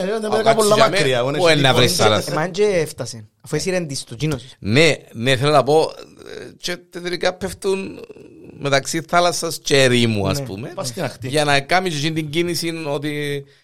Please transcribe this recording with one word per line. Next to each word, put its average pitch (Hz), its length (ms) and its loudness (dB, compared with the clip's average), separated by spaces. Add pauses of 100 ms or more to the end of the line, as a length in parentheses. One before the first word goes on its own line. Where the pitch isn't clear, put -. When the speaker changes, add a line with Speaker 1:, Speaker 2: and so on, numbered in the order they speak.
Speaker 1:
δεν 214 200 -4
Speaker 2:
Α, 214 40 -6
Speaker 1:
τα 214 140 2
Speaker 2:
κάτσε 220 100 6
Speaker 1:
πολλά 214 220 4
Speaker 2:
για 208 140 6
μέ-, 165 80 -2
Speaker 1:
μακριά, 131 200 2
εγώ, 123 140 0
Speaker 2:
πού 151 60 -2
Speaker 1:
είναι 175 140 4
Speaker 2:
είναι 147 100 4
να 135 60 4
Speaker 1:
στην 127 140 4
Speaker 2:
βρεις 123 120 2
Speaker 1:
εικόνα. 113 160 2
Speaker 2:
θάλασσα. 107 220 0
Speaker 3:
Εμάν 156 200 -2
και 190 140 0
έφτασε, 147 600 -4 (140)
αφού - 140 -6
έσυρεν 175 320 -2
της 139 160 -8
το - 120 -16
τζίνος. 135 280 -4 (160)
Speaker 2:
Ναι, 135 360 4 (180)
ναι, 123 240 0
θέλω 139 140 0
να 143 120 6
πω, 151 180 4
ε, - 760 -8
και 175 200 -8
τελικά 175 560 -6
πέφτουν 190 680 -6 (600)
μεταξύ 139 420 -2
θάλασσας 170 580 0
και 139 240 4
ερήμου, 117 440 4
ας 95 120 0
Speaker 3:
Ναι. 135 60 -8
Speaker 2:
πούμε, 110 300 -10
Speaker 1:
Πας - 120 -8
στην 180 160 -6
ακτή. - 240 -8
Speaker 2:
για 147 160 0
να 143 180 2
κάνει 180 280 0
και 151 220 -4
την 156 180 -6
κίνηση 165 580 -4
ότι 147 560 -6 (200)